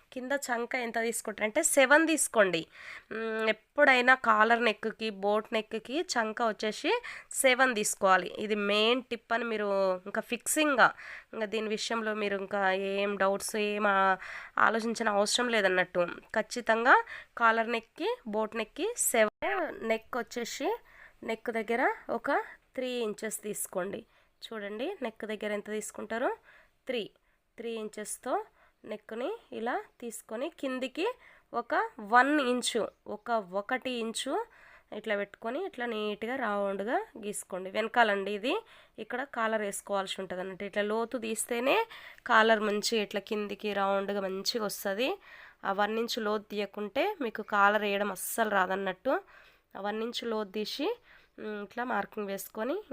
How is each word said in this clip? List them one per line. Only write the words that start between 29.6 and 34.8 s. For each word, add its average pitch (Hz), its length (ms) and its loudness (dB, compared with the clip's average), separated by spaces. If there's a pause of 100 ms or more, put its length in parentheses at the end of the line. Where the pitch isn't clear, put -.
తీసుకొని 233 480 -8 (120)
కిందికి 262 460 -4 (480)
ఒక 233 200 -4 (260)
వన్ 247 400 6
ఇంచు, 247 480 0 (180)
ఒక 208 240 -8
ఒకటి 220 600 -2
ఇంచు 254 560 -4 (500)